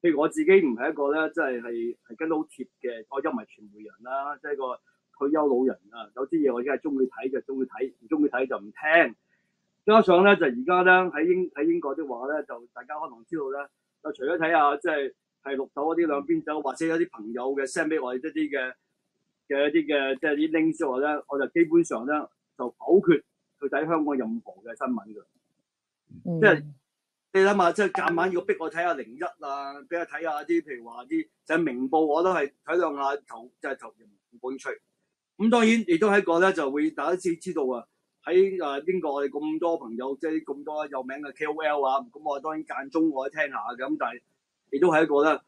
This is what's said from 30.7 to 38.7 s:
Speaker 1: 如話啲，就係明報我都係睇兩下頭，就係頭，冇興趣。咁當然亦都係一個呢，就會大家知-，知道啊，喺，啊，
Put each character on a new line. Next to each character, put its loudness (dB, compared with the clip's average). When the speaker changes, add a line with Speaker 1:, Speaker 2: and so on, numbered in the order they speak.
Speaker 1:
如 -18
話 -16
啲， -4
就 -2
係 2
明 -2
報 4
我 2
都 2
係 0
睇 -2
兩 0
下 -4
頭， -18
就 -8
係 -6
頭， -18
冇 -6
興 -12
趣。 -10
咁 2
當 6
然 4
亦 2
都 4
係 6
一 -4
個 2
呢， 6
就 -2
會 0
大 -4
家 0
知-， -4
知 -10
道 -2
啊， -4
喺， 2
啊， -4